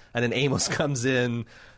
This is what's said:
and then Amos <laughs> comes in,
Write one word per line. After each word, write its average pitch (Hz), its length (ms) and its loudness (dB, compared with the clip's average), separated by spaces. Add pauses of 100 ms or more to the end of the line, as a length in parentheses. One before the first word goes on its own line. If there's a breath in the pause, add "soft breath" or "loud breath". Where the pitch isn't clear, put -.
(140 loud breath)
and 120 100 0
then 120 100 0
Amos 131 340 2
<laughs> 143 120 -2
comes 143 260 -2
in, 123 400 0 (320 loud breath)